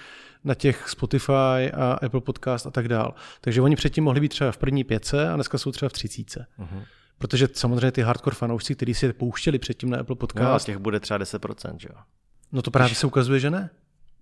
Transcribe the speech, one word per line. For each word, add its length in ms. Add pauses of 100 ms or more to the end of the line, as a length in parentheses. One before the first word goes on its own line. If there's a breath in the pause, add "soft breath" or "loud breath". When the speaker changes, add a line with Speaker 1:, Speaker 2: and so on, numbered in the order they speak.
(440 loud breath)
Speaker 1:
na 120
těch 340
Spotify 840
a 320
Apple 160
Podcast 460
a 40
tak 160
dál. 260 (280 loud breath)
Takže 200
oni 140
předtím 280
mohli 180
být 80
třeba 220
v 60
první 260
pětce 460
a 60
dneska 220
jsou 140
třeba 180
v 40
třicítce. 520 (120)
Speaker 2:
Mhm. 240 (360 loud breath)
Speaker 1:
Protože 360
samozřejmě 380
ty 100
hardcore 340
fanoušci, 400
kteří 180
si 120
je 80
pouštěli 460
předtím 300
na 80
Apple 160
Speaker 2:
No, 20
Speaker 1:
Podcast 500
Speaker 2:
těch 120
bude 220
třeba 180
deset 220
procent, 420
že 140
jo? 60 (500)
Speaker 1:
No 100
to 100
právě 180
Speaker 2:
Když 80
Speaker 1:
se 100
ukazuje, 320
že 100
ne. 200 (520)